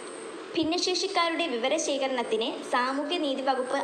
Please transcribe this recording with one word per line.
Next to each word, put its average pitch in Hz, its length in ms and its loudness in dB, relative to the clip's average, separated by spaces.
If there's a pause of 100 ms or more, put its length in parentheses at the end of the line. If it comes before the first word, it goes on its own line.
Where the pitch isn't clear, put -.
(580)
ഭിന്നശേഷിക്കാരുടെ 339 920 2
വിവരശേഖരണത്തിന് 262 1200 0
സാമൂഹ്യനീതി 277 720 0
വകുപ്പ് 254 420 0